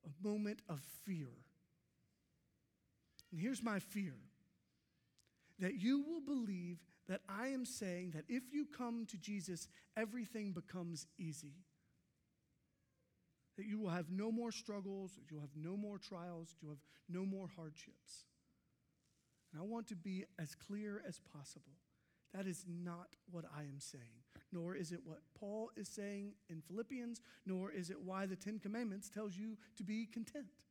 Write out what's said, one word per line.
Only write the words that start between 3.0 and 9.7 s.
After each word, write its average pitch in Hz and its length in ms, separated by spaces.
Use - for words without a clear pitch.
And 165 120
here's 247 200
my 214 180
fear, 185 360
that 190 160
you 254 260
will 311 200
believe 196 580
that 190 220
I 214 180
am 262 180
saying 180 460
that 156 160
if 254 240
you 294 140
come 233 420
to 208 100
Jesus, 185 500